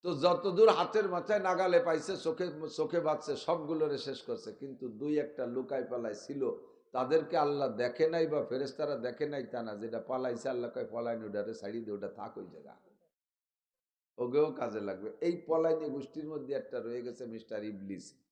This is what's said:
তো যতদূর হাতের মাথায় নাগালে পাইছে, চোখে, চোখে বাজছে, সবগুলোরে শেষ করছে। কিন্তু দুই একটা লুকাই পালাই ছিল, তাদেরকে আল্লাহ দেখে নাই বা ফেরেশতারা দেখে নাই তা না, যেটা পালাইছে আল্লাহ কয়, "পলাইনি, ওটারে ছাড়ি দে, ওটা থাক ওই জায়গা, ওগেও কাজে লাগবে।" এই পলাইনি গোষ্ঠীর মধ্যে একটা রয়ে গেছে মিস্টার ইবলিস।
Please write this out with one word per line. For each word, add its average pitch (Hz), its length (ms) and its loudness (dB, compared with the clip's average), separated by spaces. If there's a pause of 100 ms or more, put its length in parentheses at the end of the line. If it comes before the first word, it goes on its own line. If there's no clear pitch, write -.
তো 175 120 0
যতদূর 175 540 8
হাতের 180 400 4
মাথায় 180 300 2
নাগালে 185 400 6
পাইছে, 170 380 2
চোখে, 165 300 0 (280)
চোখে 160 240 2
বাজছে, 151 360 0
সবগুলোরে 156 640 0
শেষ 135 240 -6
করছে। 117 300 -6
কিন্তু 131 360 -10
দুই 143 320 0
একটা 139 260 -4
লুকাই 127 380 -2
পালাই 117 320 -4
ছিল, 135 360 -2 (400)
তাদেরকে 147 460 2
আল্লাহ 143 320 2
দেখে 123 380 2
নাই 165 200 2
বা 147 160 2
ফেরেশতারা 143 520 -2
দেখে 123 300 -2
নাই 143 180 -4
তা 117 200 -4
না, 107 120 -6
যেটা 110 240 -4
পালাইছে 127 500 -2
আল্লাহ 120 200 -2
কয়, 120 220 -4
"পলাইনি, 117 340 -4
ওটারে 104 280 -4
ছাড়ি 110 280 -6
দে, 107 100 -6
ওটা 101 160 -4
থাক - 300 -10
ওই 92 160 -10
জায়গা, 76 220 -18 (1400)
ওগেও 123 280 4
কাজে 120 340 -4
লাগবে।" 98 320 -6 (100)
এই 170 260 0
পলাইনি 160 420 2
গোষ্ঠীর 143 380 -8
মধ্যে 139 260 -6
একটা 123 260 -4
রয়ে 117 220 -6
গেছে 123 240 -10
মিস্টার 110 380 -8
ইবলিস। 98 500 -10 (180)